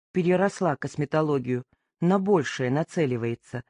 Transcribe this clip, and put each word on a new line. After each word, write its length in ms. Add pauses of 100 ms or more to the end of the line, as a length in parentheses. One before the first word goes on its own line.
(120)
переросла 640
косметологию, 880 (360)
на 180
большее 520
нацеливается», 1000